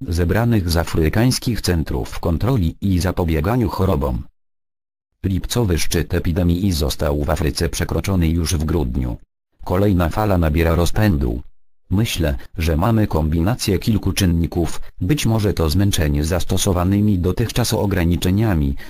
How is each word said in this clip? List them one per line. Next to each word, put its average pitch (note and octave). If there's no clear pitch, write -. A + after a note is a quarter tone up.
zebranych F2+
z E2
afrykańskich G#2
centrów D2
kontroli F2+
i F#2+
zapobieganiu F2+
chorobom. C#2+
Lipcowy F#2+
szczyt -
epidemii F2
został D2
w D2
Afryce D#2+
przekroczony E2+
już E2
w D2+
grudniu. C2
Kolejna F#2
fala G#2
nabiera E2
rozpędu. D#2
Myślę, F2+
że D#2+
mamy G#2+
kombinację E2+
kilku G2
czynników, E2+
być F#2+
może G#2+
to E2
zmęczenie D#2
zastosowanymi F#2
dotychczas G#2+
ograniczeniami, F#2